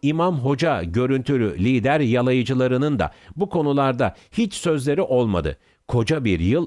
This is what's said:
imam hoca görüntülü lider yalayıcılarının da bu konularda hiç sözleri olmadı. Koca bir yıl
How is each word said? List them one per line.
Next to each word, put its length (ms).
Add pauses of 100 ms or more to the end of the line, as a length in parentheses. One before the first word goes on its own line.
imam 360
hoca 440
görüntülü 760
lider 420
yalayıcılarının 960
da 120 (260)
bu 120
konularda 640 (180)
hiç 220
sözleri 480
olmadı. 560 (300)
Koca 360
bir 160
yıl 260